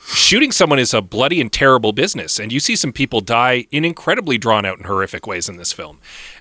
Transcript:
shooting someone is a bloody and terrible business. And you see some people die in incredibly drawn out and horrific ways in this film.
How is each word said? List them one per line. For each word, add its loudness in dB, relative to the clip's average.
shooting 4
someone 4
is 2
a 4
bloody 0
and -2
terrible 4
business. -2
And -6
you -2
see -2
some -2
people 0
die 2
in -2
incredibly -2
drawn 2
out -4
and -16
horrific -4
ways -4
in -12
this -6
film. -12